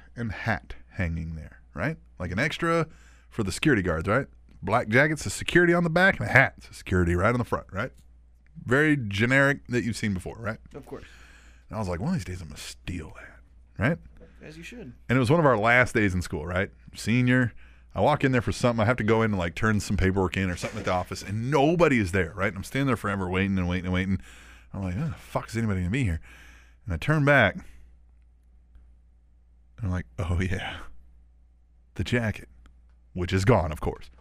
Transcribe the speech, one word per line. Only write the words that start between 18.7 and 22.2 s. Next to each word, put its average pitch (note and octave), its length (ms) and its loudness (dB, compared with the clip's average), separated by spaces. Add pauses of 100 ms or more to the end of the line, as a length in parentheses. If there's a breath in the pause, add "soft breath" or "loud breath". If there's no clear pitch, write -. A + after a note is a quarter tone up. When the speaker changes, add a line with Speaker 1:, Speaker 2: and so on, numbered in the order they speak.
Speaker 1:
I G2+ 40 2
have B2+ 120 2
to A2+ 60 -4
go A2 200 4
in A2 80 2
and, G2 80 0
like, E2+ 160 -4
turn A2 240 2
some G2 180 -4
paperwork F#2 400 2
in F#2+ 120 0
or F2 60 -4
something - 240 -8
at F#2 60 -8
the G2 80 -2
office, F2+ 300 -4
and A2+ 280 -6
nobody D3+ 480 4
is F#2 140 0
there, F2 220 0